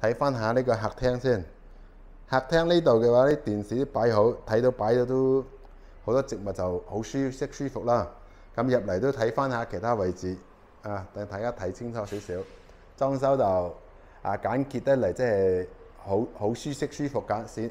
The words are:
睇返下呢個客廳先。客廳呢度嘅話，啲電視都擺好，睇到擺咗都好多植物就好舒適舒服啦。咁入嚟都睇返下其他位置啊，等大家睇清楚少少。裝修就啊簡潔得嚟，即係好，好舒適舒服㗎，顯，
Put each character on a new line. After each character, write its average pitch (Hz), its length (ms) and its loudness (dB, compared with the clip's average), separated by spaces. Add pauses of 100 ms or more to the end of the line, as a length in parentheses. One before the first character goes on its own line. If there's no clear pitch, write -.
睇 113 140 2
返 139 180 0
下 113 200 0
呢 127 100 2
個 120 100 2
客 107 140 -2 (120)
廳 123 200 0
先。 120 260 0 (840)
客 131 100 0 (120)
廳 165 160 4
呢 170 160 4
度 151 180 4
嘅 120 120 4
話， 123 160 6
啲 147 160 4
電 104 260 -4
視 127 160 -2
都 - 60 -8
擺 113 200 2
好， 104 120 6 (240)
睇 110 120 2
到 127 120 4
擺 113 220 0
咗 123 120 4
都 131 400 2 (580)
好 104 80 -2
多 131 120 4
植 131 120 -8
物 98 160 -6
就 92 380 -4
好 107 140 -4
舒 139 160 -6
適 135 320 -4
舒 143 160 -6
服 110 180 -8
啦。 120 220 2 (480)
咁 120 80 0
入 123 240 2
嚟 92 140 0
都 135 100 2
睇 117 220 0
返 135 180 0
下 117 140 -4
其 101 140 -8
他 117 160 0
位 92 180 0
置 92 240 -8 (440)
啊， 101 320 -8
等 104 140 -8
大 98 120 -8
家 117 120 -4
睇 95 220 -6
清 120 180 -10
楚 113 140 -6
少 101 120 -8
少。 104 160 -10 (640)
裝 135 240 0
修 139 160 4
就 131 80 4 (800)
啊 101 160 -2
簡 123 280 -2
潔 123 160 -6
得 139 140 2
嚟， 110 160 2
即 127 120 -4
係 95 440 2 (300)
好， 101 280 -2 (140)
好 104 140 -2
舒 135 160 -8
適 139 200 -4
舒 147 200 -6
服 120 180 -2
㗎， 110 180 -4
顯， 113 260 -6